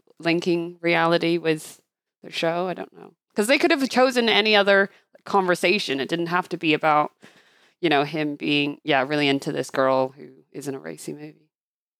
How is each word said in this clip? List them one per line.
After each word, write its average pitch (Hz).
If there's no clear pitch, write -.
linking 170
reality 170
with 160
the 160
show? 170
I 175
don't -
know. -
'Cause 214
they 277
could 320
have 269
chosen 247
any 214
other 196
conversation. 180
It 127
didn't 170
have 175
to 175
be 160
about, 151
you 170
know, 143
him 151
being, 147
yeah, 139
really 147
into 139
this 143
girl 131
who 135
is 139
in 135
a 135
racy 160
movie. 151